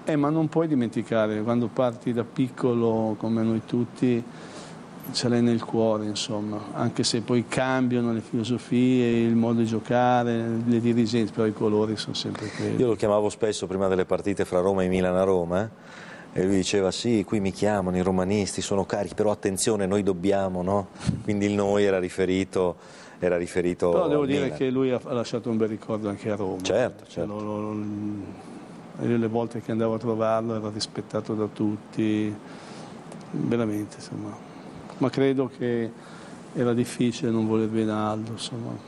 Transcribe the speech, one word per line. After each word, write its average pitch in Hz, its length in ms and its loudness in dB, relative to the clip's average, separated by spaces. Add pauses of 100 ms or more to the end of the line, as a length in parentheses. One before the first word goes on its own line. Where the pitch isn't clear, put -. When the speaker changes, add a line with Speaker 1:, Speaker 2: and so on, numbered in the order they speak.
Speaker 1:
Eh, 165 120 0
ma 143 140 2
non 156 200 2
puoi 165 180 2
dimenticare, 110 760 2
quando 120 280 0
parti 123 400 0
da 117 120 0
piccolo, 117 960 0
come 113 240 0
noi 113 240 2
tutti, 120 560 0 (880)
ce - 180 0
l'hai 120 140 4
nel 117 200 2
cuore, 110 420 2
insomma, 107 540 -4 (140)
anche 120 300 -2
se 117 180 0
poi 120 260 2
cambiano 127 640 2
le 113 100 -2
filosofie, 120 1000 2
il 117 140 4
modo 117 240 4
di 113 80 4
giocare, 120 760 2 (220)
le 117 140 4
dirigenze, 117 520 2
però 113 140 0
i 107 80 2
colori 107 440 2
sono - 180 -6
sempre 104 340 -6
quelli. 107 300 -2
Speaker 2:
Io 127 80 4
lo 110 80 2
chiamavo 104 340 2
spesso 101 380 -2
prima 95 200 0
delle 92 180 4
partite 92 380 0
fra 90 160 2
Roma 95 220 4
e 92 60 2
Milan 92 280 2
a 92 80 4
Roma, 90 400 2
eh? - 400 -12 (340)
E 92 60 2
lui 98 140 2
diceva: 92 340 2
"Sì, 113 340 0
qui 110 140 -2
mi 98 120 0
chiamano 95 440 0
i 92 60 2
romanisti, 95 600 0
sono 98 240 0
carichi, 101 300 -4
però 107 160 6
attenzione, 101 540 2
noi 98 180 2
dobbiamo", 92 600 2
no? 98 240 2 (360)
Quindi 104 220 2
il 104 80 2
"noi" 101 320 4
era 95 120 4
riferito, 92 800 0 (440)
era 90 180 2
riferito 87 540 0
Speaker 1:
Però 160 180 2
devo 147 140 2
Speaker 2:
al 135 40 0
Speaker 1:
dire 143 160 2
Speaker 2:
Milan. 131 140 -4
Speaker 1:
che 135 120 0
lui 131 220 2
ha, 120 100 0
ha 147 120 -6
lasciato 117 360 -4
un 113 60 0
bel 110 140 2
ricordo 107 400 -4
anche 101 200 -6
a 104 60 0
Roma. 95 260 -4
Speaker 2:
Certo, 95 440 0
Speaker 1:
Cioè, - 200 -6
Speaker 2:
certo. 104 140 -8
Speaker 1:
lo, - 20 -8
lo, 107 320 -6
lo, 104 1300 -8
io 120 100 2
le 113 100 2
volte 113 340 -2
che - 100 -8
andavo 113 220 0
a 110 40 -2
trovarlo 113 600 0
era 107 160 -4
rispettato 107 640 -6
da 107 100 0
tutti, 107 880 -2 (960)
veramente, 107 640 -2
insomma. 104 380 -10 (600)
Ma 135 120 2
credo 135 480 2
che 120 320 0 (640)
era 120 200 2
difficile 120 580 0
non 113 160 2
voler 110 200 2
bene 110 240 0
a 107 200 -2
Aldo, 110 200 -6
insomma. 117 400 -8 (160)